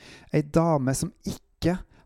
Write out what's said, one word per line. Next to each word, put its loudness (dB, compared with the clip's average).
Ei 4
dame 2
som -6
ikke -4